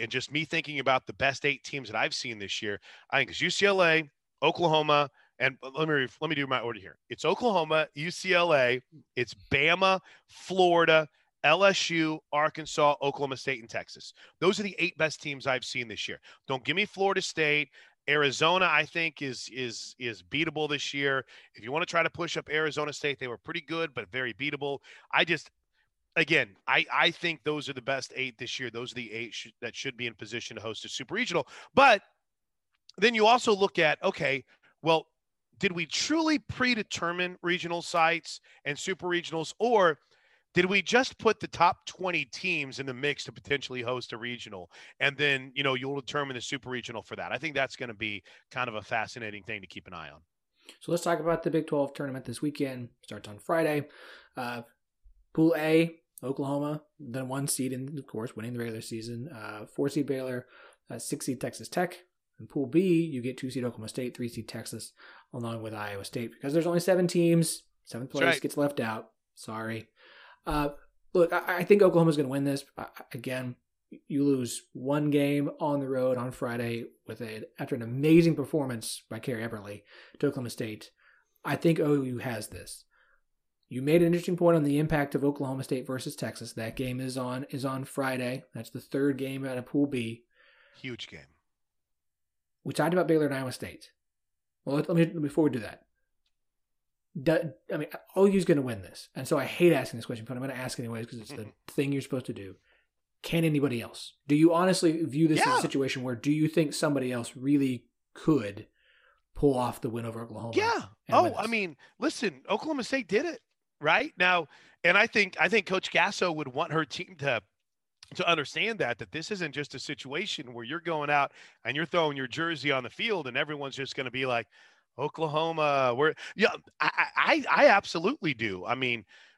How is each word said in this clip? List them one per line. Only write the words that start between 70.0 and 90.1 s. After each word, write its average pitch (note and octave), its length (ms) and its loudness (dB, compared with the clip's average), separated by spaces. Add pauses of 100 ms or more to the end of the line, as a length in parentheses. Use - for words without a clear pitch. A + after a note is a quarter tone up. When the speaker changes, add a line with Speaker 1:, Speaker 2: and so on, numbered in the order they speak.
Speaker 2:
Uh, D3 220 0 (440)
look, E3+ 180 6
I, F3 280 0
I F3+ 40 0
think G3+ 200 8
Oklahoma's E3 340 6
gonna C#3+ 120 2
win C#3 140 0
this. C#3 220 0 (100)
I, - 80 -10
I, - 40 -12 (260)
again, B2+ 420 -6 (520)
you C#3+ 160 0
lose C3 400 0 (100)
one C#3+ 380 0
game C#3+ 480 2
on C#3+ 200 0
the C3+ 80 -4
road C3 300 0
on B2 140 -4
Friday A#2 540 -4 (220)
with A2 140 -10
a, A2 220 -10 (160)
after C#3+ 160 -4
an A#2 80 -6
amazing D#3 520 6
performance C3 760 -4
by B2 80 -8
Carrie A#2 280 -6
Eberle G#2 360 -12 (360)
to D3 80 0
Oklahoma C3 220 -4
State. A2 400 -10 (560)
I - 100 -2
think E3 240 2
O D3+ 220 4
U B2+ 160 -4
has A#2 300 -6
this. - 380 -16 (840)
You B2+ 140 -6
made D#3 180 6
an E3+ 60 6
interesting F3 300 2
point E3+ 200 6
on D#3 60 4
the C#3+ 160 2
impact D3+ 340 0
of C3+ 100 0
Oklahoma C3+ 400 -2
State C3 240 -4
versus C3 280 -6
Texas. A#2 380 -10
That A2+ 220 -8
game B2+ 240 -4
is C3 160 -6
on, B2+ 360 -6
is C3 120 -6
on C3+ 220 -4
Friday. B2+ 580 -4 (120)
That's A2+ 160 -12
the A#2+ 100 -10
third C#3 360 0
game C3+ 280 -6
out C3 140 -6
of A#2+ 80 -12
Pool C#3+ 180 2
B. A#2 380 -4 (580)